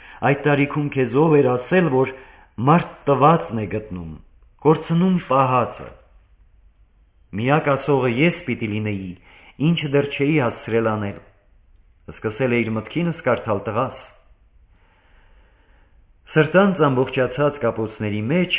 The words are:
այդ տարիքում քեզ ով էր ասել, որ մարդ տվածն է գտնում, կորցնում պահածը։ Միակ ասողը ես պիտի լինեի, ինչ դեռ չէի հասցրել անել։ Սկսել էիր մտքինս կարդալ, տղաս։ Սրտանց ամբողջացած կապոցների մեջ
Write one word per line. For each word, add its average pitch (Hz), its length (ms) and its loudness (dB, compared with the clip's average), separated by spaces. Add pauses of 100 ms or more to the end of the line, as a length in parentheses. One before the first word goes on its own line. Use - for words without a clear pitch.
(180)
այդ 143 260 0
տարիքում 143 480 0
քեզ 127 240 0
ով 156 160 4
էր 139 180 6
ասել, 165 380 0
որ 131 260 0 (440)
մարդ 156 420 2
տվածն 135 640 2
է - 20 -6
գտնում, 90 480 -8 (480)
կորցնում 165 600 2
պահածը։ 127 680 0 (1400)
Միակ 143 380 0
ասողը 135 400 0
ես 143 320 0
պիտի 117 260 -4
լինեի, 104 440 -4 (460)
ինչ 160 280 2
դեռ 143 220 0
չէի 143 260 0
հասցրել 113 560 0
անել։ 104 300 -6 (880)
Սկսել 120 480 -4
էիր 113 140 0
մտքինս 151 520 -4
կարդալ, 110 400 -2
տղաս։ 113 400 -6 (2250)
Սրտանց 170 520 2
ամբողջացած 135 760 0
կապոցների 110 680 -4
մեջ 170 360 -2